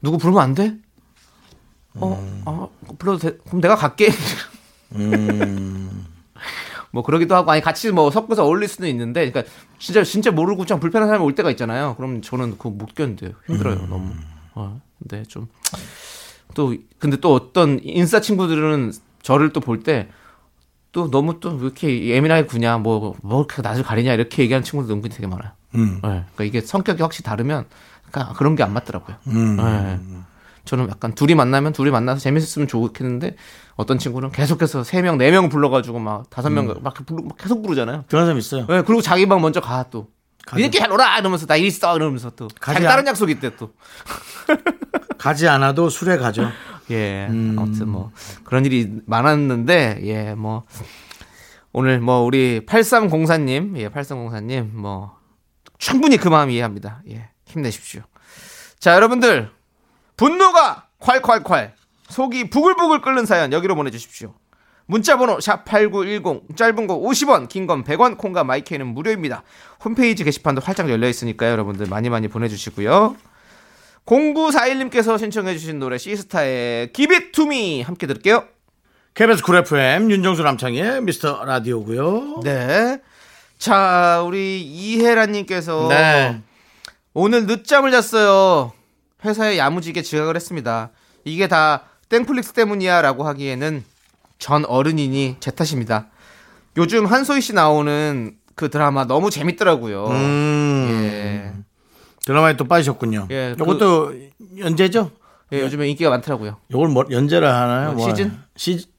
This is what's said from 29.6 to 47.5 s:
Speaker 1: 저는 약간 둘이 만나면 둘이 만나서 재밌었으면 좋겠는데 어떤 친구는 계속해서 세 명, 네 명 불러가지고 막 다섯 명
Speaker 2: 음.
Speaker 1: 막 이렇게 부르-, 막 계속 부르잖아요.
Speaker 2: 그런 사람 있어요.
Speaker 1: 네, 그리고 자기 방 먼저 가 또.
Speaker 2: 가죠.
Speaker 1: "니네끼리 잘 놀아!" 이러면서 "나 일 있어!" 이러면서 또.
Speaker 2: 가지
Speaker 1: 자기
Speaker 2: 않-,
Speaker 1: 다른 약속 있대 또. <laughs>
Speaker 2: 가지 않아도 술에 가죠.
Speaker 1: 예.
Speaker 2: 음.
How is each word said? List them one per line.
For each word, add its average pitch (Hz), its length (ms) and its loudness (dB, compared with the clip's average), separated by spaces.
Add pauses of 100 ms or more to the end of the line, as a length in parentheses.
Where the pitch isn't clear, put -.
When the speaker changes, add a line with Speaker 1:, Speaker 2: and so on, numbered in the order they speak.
Speaker 1:
저는 127 240 -2
약간 113 260 -8
둘이 147 200 4
만나면 139 400 2
둘이 143 160 2
만나서 127 300 0
재밌었으면 147 480 -2
좋겠는데 123 680 -4 (400)
어떤 123 220 -2
친구는 131 320 -6
계속해서 147 520 -2
세 180 200 -2
명, 170 160 0
네 131 120 6
명 180 200 6
불러가지고 127 480 0
막 107 320 -8
다섯 127 180 -4
명 143 220 0
Speaker 2:
음. - 100 -8
Speaker 1:
막 131 140 -8
이렇게 135 100 -16
부르-, 160 180 -10
막 - 140 -14
계속 220 260 -4
부르잖아요. 139 460 -4
Speaker 2:
그런 156 160 4
사람 160 140 2
있어요. 120 300 -6
Speaker 1:
네, 175 140 2
그리고 220 200 2
자기 190 240 4
방 190 160 4
먼저 160 180 2
가 127 300 -4
또. 107 180 -12 (380)
Speaker 2:
가죠. - 120 -8
Speaker 1:
"니네끼리 220 220 2
잘 - 80 0
놀아!" 214 300 4
이러면서 185 280 -2
"나 151 100 4
일 175 100 4
있어!" 185 300 0
이러면서 131 340 -4
또. 113 180 -16 (120)
Speaker 2:
가지 147 160 -2
Speaker 1:
자기 175 100 2
Speaker 2:
않-, 160 60 6
Speaker 1:
다른 277 160 4
약속 208 220 0
있대 131 260 -4
또. 110 160 -14 (340)
<laughs> - 1120 -6
Speaker 2:
가지 151 300 2
않아도 139 420 4
술에 180 260 0
가죠. 120 320 0 (420)
Speaker 1:
예. 101 400 -2
Speaker 2:
음. 110 280 -2